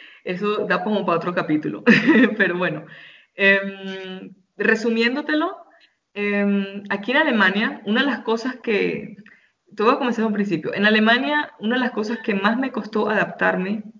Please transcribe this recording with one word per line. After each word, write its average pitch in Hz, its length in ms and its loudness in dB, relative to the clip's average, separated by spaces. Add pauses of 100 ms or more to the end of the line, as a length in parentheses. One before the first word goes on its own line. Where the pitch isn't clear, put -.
(240)
eso 208 420 -4
da 180 180 0
como 202 220 -2
para 170 120 0
otro 175 160 -4
capítulo. 151 520 -2
<laughs> 233 520 6
Pero 180 200 2
bueno, 160 280 -4 (500)
em, 196 960 0 (240)
resumiéndotelo, 233 1000 0 (560)
em, 202 760 -2
aquí 202 220 -4
en 277 60 2
Alemania, 226 680 2
una 220 160 2
de 285 60 0
las 226 140 -2
cosas 226 420 -4
que, 190 540 -2 (580)
te 208 80 -2
voy 240 100 6
a 285 40 0
comenzar 226 260 -2
de 226 40 0
un 208 60 -2
principio. 202 400 -2
En 202 120 0
Alemania, 240 720 2
una 220 160 -2
de 254 60 0
las 240 100 -2
cosas 220 280 -4
que 214 160 -2
más 208 220 0
me 269 160 -2
costó 214 360 -4
adaptarme, 185 760 -2 (160)